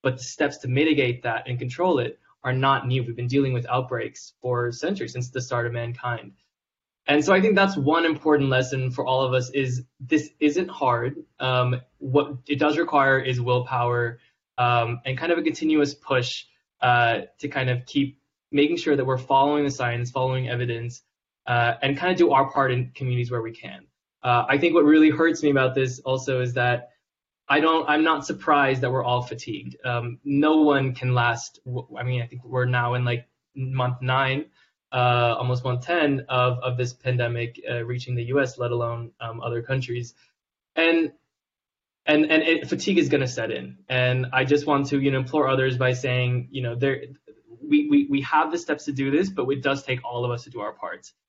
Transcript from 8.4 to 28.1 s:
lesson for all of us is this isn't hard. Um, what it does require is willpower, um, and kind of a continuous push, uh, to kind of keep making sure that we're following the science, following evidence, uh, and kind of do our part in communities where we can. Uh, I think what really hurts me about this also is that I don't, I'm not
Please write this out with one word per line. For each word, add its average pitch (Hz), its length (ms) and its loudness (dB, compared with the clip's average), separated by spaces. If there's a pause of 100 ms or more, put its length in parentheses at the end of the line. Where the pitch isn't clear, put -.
lesson 127 400 0
for 127 160 -4
all 131 160 2
of 127 100 0
us 127 180 0
is 127 340 -2 (160)
this 151 280 0 (120)
isn't 156 300 0
hard. 123 520 -2 (160)
Um, 127 420 0 (180)
what 139 360 0 (140)
it 143 100 -2
does 151 200 2
require 135 420 2
is 123 200 -2
willpower, 120 760 -2 (380)
um, 120 480 0
and 135 120 -4
kind 165 140 -4
of 165 80 2
a 156 40 -4
continuous 156 520 0
push, - 520 -4 (340)
uh, 120 400 4 (180)
to 139 100 -8
kind 127 220 -2
of 123 160 -2
keep 139 340 -2 (300)
making 151 280 2
sure 147 180 0
that 131 80 -2
we're 131 140 0
following 143 460 2
the 139 60 0
science, 123 400 -4
following 127 380 -2
evidence, 120 540 -6 (440)
uh, 120 360 2
and 139 140 0
kind 175 160 0
of - 60 0
do 170 140 6
our 139 180 4
part 135 200 0
in 123 240 -2
communities 123 360 -4
where 120 120 -2
we 113 100 -8
can. - 340 -18 (360)
Uh, 123 240 2
I 139 120 2
think 165 160 2
what 156 100 6
really 156 240 8
hurts 165 340 2
me 147 80 4
about 131 240 2
this 131 260 -2
also 131 400 -2
is 123 140 -2
that 123 360 0 (580)
I 147 120 4
don't, 160 280 2
I'm 156 160 4
not 156 220 0